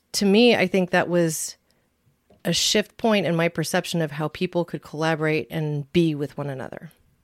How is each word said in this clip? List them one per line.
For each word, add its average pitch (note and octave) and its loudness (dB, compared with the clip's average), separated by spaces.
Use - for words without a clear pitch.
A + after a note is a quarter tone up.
to G#3 0
me, A3 6
I F#3 2
think F3+ 0
that F3+ 2
was E3+ 0
a E3+ 0
shift - 0
point G#3 2
in E3 0
my E3+ 2
perception E3+ -2
of D3 -2
how D3+ -4
people F3 -2
could D#3+ -8
collaborate D#3 -2
and D3+ -4
be E3 4
with C#3+ -8
one C#3+ -6
another. C3 -12